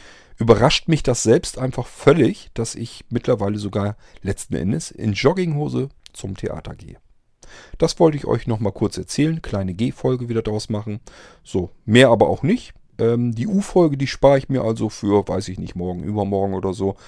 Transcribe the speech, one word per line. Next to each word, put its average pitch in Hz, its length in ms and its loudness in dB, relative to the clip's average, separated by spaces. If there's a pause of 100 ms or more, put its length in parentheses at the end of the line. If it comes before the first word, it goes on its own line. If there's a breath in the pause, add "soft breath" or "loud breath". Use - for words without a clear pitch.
(380 loud breath)
überrascht 113 500 4
mich 156 160 2
das 127 200 0
selbst - 340 2
einfach 127 300 -6
völlig, - 640 2
dass - 220 -6
ich - 340 -12
mittlerweile 104 480 -2
sogar 101 400 -4 (240 soft breath)
letzten - 340 -6
Endes 98 360 -4
in 107 220 -4
Jogginghose 147 760 0 (240)
zum 98 220 -10
Theater - 400 -10
gehe. - 220 -20 (800 loud breath)
Das - 220 0
wollte 160 180 4
ich 139 80 -10
euch 113 220 -2
noch 113 120 -2
mal 104 120 -2
kurz - 260 -4
erzählen, 156 440 -2
kleine 95 320 -4
G-Folge 123 560 -4
wieder 113 120 -2
draus 107 280 -4
machen. 104 320 -6 (420 loud breath)
So, 90 260 -4 (160)
mehr 120 240 8
aber 107 200 6
auch 92 140 -4
nicht. 202 300 -2 (260)
Ähm, 120 340 0
die 113 140 -4
U-Folge, 185 500 2
die 135 100 -2
spare 139 300 4
ich 135 120 -4
mir 135 120 -2
also 113 280 -2
für, 101 380 0
weiß 92 200 -4
ich 95 100 -10
nicht, 87 180 -10
morgen, 90 280 -6
übermorgen 98 500 -2
oder 95 200 -2
so. 98 220 -2 (120 loud breath)